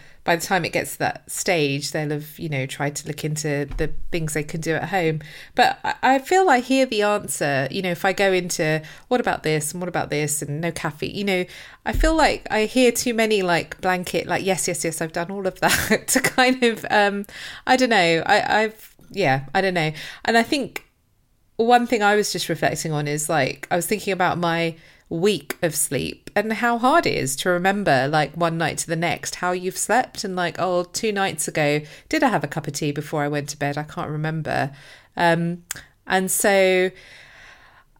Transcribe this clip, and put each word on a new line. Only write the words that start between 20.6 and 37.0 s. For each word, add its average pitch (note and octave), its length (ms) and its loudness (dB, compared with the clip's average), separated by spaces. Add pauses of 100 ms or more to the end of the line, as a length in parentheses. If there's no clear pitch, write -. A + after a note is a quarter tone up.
one A#3+ 300 4
thing A3+ 160 0
I G#3 140 4
was G3+ 160 0
just - 160 -6
reflecting D#3+ 440 -2
on D3 140 -2
is, D3+ 220 -4
like, D3+ 420 -2
I F3+ 60 2
was F3 100 -2
thinking G3+ 260 -2
about F3+ 260 0
my E3 360 0 (360)
week F3 520 0
of D#3+ 120 0
sleep - 600 -6
and G#3 200 0
how A#3 240 0
hard D4 280 4
it - 80 0
is - 220 -2
to - 140 0
remember, F3 580 2
like, D3+ 260 0
one E3 220 0
night E3 220 -2
to - 80 -6
the E3 100 -4
next, - 400 -4
how F3+ 160 -2
you've F#3 240 -4
slept - 480 -2
and, F#3+ 100 -4
like, F3 240 -2
"Oh, F3+ 260 0
two G#3+ 280 -4
nights G3 340 -2
ago, D3+ 360 0 (260)
did D#4 160 2
I C4 40 4
have F#3+ 140 0
a D3 60 -6
cup - 180 -6
of D3+ 60 -8
tea D3 180 -2
before D3 320 -4
I D3 60 0
went D3 220 -4
to - 80 -12
bed? C#3+ 180 -2
I D3+ 80 -6
can't D#3 260 -8
remember." D3+ 640 -2 (440)
Um, E3+ 460 2 (440)
and F#3+ 240 0
so F#3 600 4 (1080)